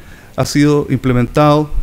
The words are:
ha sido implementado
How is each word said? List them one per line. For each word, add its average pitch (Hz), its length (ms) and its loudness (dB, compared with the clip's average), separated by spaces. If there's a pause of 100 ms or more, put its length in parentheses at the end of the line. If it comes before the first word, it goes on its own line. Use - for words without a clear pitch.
(360)
ha 131 100 -2
sido 147 440 0
implementado 147 800 0 (140)